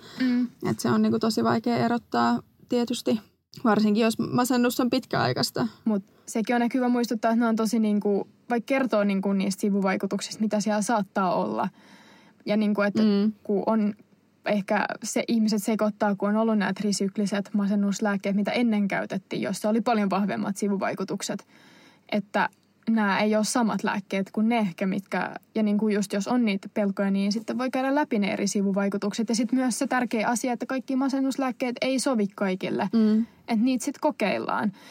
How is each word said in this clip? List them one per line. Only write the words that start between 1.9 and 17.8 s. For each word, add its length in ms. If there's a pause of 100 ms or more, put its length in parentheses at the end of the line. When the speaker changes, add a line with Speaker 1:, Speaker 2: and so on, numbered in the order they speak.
Speaker 2:
tietysti, 500 (440)
varsinkin 400
jos 160
masennus 600
on 100
pitkäaikaista. 800 (180)
Speaker 1:
Mut 180 (220)
sekin 300
on 60
ehkä 160
hyvä 120
muistuttaa, 420
että 120
ne 60
on 60
tosi 240
niinku, 480 (220)
vaikka 180
kertoo 360
niinku 300
niistä 280
sivuvaikutuksista, 800
mitä 180
siellä 220
saattaa 540
olla. 340 (760)
Ja 120
niinku, 240
että 200
Speaker 2:
Mm. 320 (100)
Speaker 1:
kun 220
on 280 (520)
ehkä 400 (180)
se, 240
ihmiset 360
sekoittaa, 520
kun 140
on 80
ollut 200
nää 160
trisykliset 800
masennuslääkkeet, 840